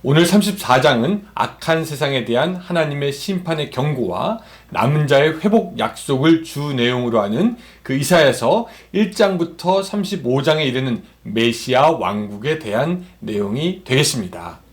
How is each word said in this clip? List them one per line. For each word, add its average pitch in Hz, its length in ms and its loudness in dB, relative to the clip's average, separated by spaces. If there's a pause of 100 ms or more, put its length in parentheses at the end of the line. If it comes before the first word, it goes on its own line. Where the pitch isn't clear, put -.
오늘 147 220 4
삼십사 185 540 2
장은 143 540 2
악한 160 500 -2
세상에 139 400 -4
대한 139 320 0
하나님의 147 560 -2
심판의 165 600 -4
경고와 131 680 -2 (300)
남은 143 380 0
자의 143 340 4
회복 196 380 2
약속을 147 640 2
주 147 300 -8
내용으로 120 460 0
하는 131 380 0 (260)
그 135 100 -4
이사야서 143 760 2 (260)
일 208 180 2
장부터 190 720 0
삼십오 170 600 -2
장에 156 200 2
이르는 131 400 -2 (200)
메시아 120 680 2
왕국에 104 680 -4
대한 143 460 -2 (140)
내용이 110 640 -4
되겠습니다. 90 760 -2 (140)